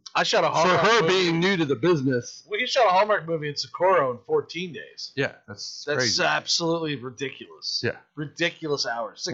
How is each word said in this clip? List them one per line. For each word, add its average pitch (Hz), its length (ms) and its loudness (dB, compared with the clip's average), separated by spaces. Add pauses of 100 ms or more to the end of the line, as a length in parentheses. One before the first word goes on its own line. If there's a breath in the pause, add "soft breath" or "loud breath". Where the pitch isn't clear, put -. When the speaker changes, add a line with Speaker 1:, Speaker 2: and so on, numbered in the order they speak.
(160)
Speaker 1:
I 165 80 2
shot 180 220 2
a - 20 2
Speaker 2:
for 139 60 0
Speaker 1:
Hallmark 165 260 4
Speaker 2:
her 214 220 4
Speaker 1:
movie. 160 60 2 (180)
Speaker 2:
being 170 160 0
new 190 160 2
to 165 80 0
the 135 100 0
business. 131 760 0
Speaker 1:
We 214 160 -2
shot 247 220 2
a - 40 6
Hallmark 190 360 2
movie 151 220 -4
in 143 80 -8
Socorro 170 540 2
in 120 140 -8
fourteen 165 460 -4
days. - 460 -14
Speaker 2:
Yeah, 135 160 -2 (120)
that's - 380 -14
Speaker 1:
That's 147 140 -2
Speaker 2:
crazy. 123 260 0
Speaker 1:
absolutely 160 720 0
ridiculous. 117 880 -10
Speaker 2:
Yeah. 117 140 -2 (180)
Speaker 1:
Ridiculous 151 680 -4
hours. 117 420 -8
Speaker 2:
We, - 60 -4